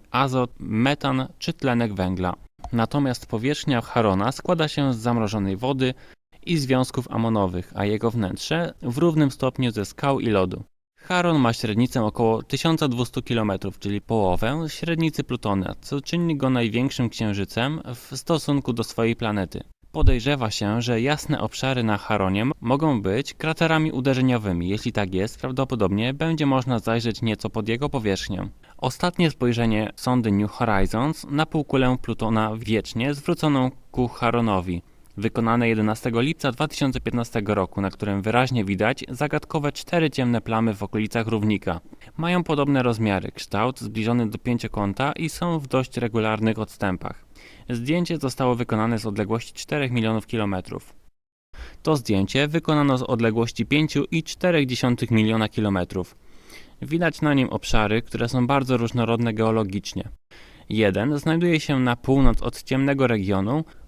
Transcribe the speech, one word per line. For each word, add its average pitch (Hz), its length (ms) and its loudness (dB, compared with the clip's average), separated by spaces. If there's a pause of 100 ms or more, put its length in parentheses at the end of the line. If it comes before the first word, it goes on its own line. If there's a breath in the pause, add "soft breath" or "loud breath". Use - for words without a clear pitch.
(100)
azot, 131 480 0
metan 131 680 0 (120)
czy - 140 -6
tlenek 117 420 0
węgla. 92 400 -2 (380)
Natomiast 120 540 0
powierzchnia 127 540 -2
Charona 107 520 2
składa 165 360 -2
się 139 260 0
z 113 40 -4
zamrożonej 107 580 0
wody 127 380 0 (520 loud breath)
i 175 100 0
związków 127 540 0
amonowych, 101 640 0
a 95 100 -2
jego 107 260 0
wnętrze 120 720 -2
w 120 160 -4
równym 156 320 4
stopniu 131 400 -2
ze 107 140 -2
skał 139 360 -2
i - 60 -2
lodu. 95 360 2 (340)
Charon 175 420 2
ma 120 140 4
średnicę 117 520 0
około 113 380 2
tysiąca 156 460 0
dwustu 123 340 -2
kilometrów, 104 560 -2
czyli 101 220 -4
połowę 110 680 0
średnicy 160 560 -2
Plutona, 98 560 -2
co 143 200 -6
czyni 170 360 -2
go 135 140 0
największym 120 580 0
księżycem 110 720 -2 (140)
w - 220 -14
stosunku 143 560 0
do 117 120 -2
swojej 113 320 0
planety. 104 460 -2 (300)
Podejrzewa 135 580 2
się, 107 320 -2
że 117 180 0
jasne 147 400 -2
obszary 131 420 -2
na 107 160 2
Charonie 98 440 0
m-, 135 180 0
mogą 135 420 0
być 104 320 -2
kraterami 160 580 0
uderzeniowymi. 120 760 2
Jeśli 107 240 -2
tak 98 220 -2
jest, 98 260 -4
prawdopodobnie 123 720 0
będzie 156 320 0
można 131 320 2
zajrzeć 113 440 -2
nieco 110 280 -2
pod 110 180 -4
jego 123 200 -2
powierzchnię. 101 600 -2 (300 loud breath)
Ostatnie 170 520 0
spojrzenie 113 640 0
sondy 120 360 2
New 104 180 2
Horizons 113 800 2
na 151 160 0
półkulę 131 560 2
Plutona 110 540 0
wiecznie 113 580 -2
zwróconą 143 560 0 (200)
ku 123 180 0
Charonowi, 104 720 0 (340 soft breath)
wykonane 113 520 2
jedenastego 110 520 0
lipca 139 320 0
dwa 151 160 -2
tysiące 131 320 -2
piętnastego 113 540 -2
roku, 101 260 0
na 98 100 0
którym 98 320 -2
wyraźnie 117 420 2
widać 101 440 0
zagadkowe 147 640 -2
cztery 160 380 0
ciemne 120 300 0
plamy 113 340 0
w 101 80 -10
okolicach 107 440 -2
równika. 104 540 0 (360 loud breath)
Mają 175 280 0
podobne 143 380 2
rozmiary, 110 500 0
kształt 120 480 -2
zbliżony 113 500 0
do 110 80 -6
pięciokąta 120 760 -2
i 165 160 -6
są 170 300 -2
w 143 100 -8
dość - 280 -2
regularnych 110 640 0
odstępach. - 640 -4 (460 loud breath)
Zdjęcie 156 480 -2
zostało 127 360 0
wykonane 113 440 0
z 110 80 -6
odległości 107 460 -2
czterech 143 400 -4
milionów 110 340 0
kilometrów. 98 680 -4 (880 loud breath)
To 156 140 2
zdjęcie 113 520 0
wykonano 147 500 2
z 127 40 -4
odległości 117 640 0
pięciu 147 440 2
i 160 120 0
czterech 165 440 0
dziesiątych 123 440 0
miliona 110 380 4
kilometrów. 95 680 -2 (640 loud breath)
Widać 160 380 -2
na 151 140 2
nim 131 140 2
obszary, 110 540 2
które 120 260 -4
są 123 180 0
bardzo 135 300 2
różnorodne 117 580 0
geologicznie. 107 760 0 (600 loud breath)
Jeden 107 500 2
znajduje 165 420 2
się 143 180 0
na 123 180 2
północ 135 460 6
od - 200 -4
ciemnego 135 440 2
regionu, 104 580 2 (240 loud breath)